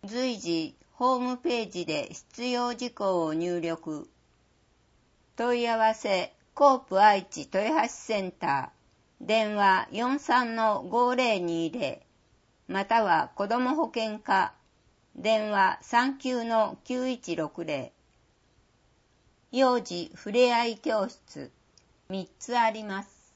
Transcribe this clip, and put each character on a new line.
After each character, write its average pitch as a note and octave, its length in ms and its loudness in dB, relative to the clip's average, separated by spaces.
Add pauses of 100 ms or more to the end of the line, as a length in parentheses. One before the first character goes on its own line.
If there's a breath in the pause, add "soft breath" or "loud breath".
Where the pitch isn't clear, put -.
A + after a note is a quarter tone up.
随 A#3+ 340 -4
時、 E3 400 -4 (160)
ホ B3+ 240 0
ー - 20 -4
ム B3 180 -4
ペ A#3+ 260 -2
ー - 60 -10
ジ F3 160 -8
で D3+ 260 -4
必 - 340 -14
要 B3 300 -2
事 A#3+ 160 -8
項 F#3 340 0
を D#3 80 -4
入 F3 280 -2
力。 E3 480 -6 (1300)
問 A#3+ 260 0
い A#3+ 60 0
合 A3+ 100 0
わ A3 160 4
せ、 G3 420 -2 (180)
コ C#4 220 8
ー A#3+ 40 -4
プ F#3+ 220 0
愛 G3+ 240 6
知 - 280 -14
豊 A3 300 2
橋 A#3+ 60 -2
セ G#3+ 320 -4
ン F#3 100 -4
タ C#3 400 -4 (500)
ー。 - 40 -12
電 G#3+ 300 2
話、 G3 360 4
四 B3+ 280 -2
三 A#3+ 360 0
の A3 280 0
五 A#3+ 320 2
零 A#3+ 240 2
二 E3 320 -2
零。 D3 340 -6 (640)
ま F#3+ 180 -2
た A3+ 180 2
は、 E3+ 320 2
子 G3+ 120 -2
ど A#3 120 0
も B3+ 160 0
保 D#4+ 140 0
健 A3 300 -4
課。 F#3+ 340 0 (600)
電 G#3+ 340 0
話、 G3 320 2
三 C4 360 0
九 B3 260 -4
の A3+ 400 0
九 B3+ 240 -4
一 A#3 280 -6
六 E3 280 -6
零。 C#3+ 280 -6 (1600)
幼 B3 280 2
児 F3 340 -8
ふ - 180 -12
れ A#3+ 220 6
あ A#3 120 2
い A3+ 120 -4
教 A3 300 -2
室。 - 440 -16 (580)
三 F#3+ 280 -8
つ B3 200 -4
あ A3+ 120 4
り G#3+ 140 -8
ま G3+ 200 -8
す。 - 320 -20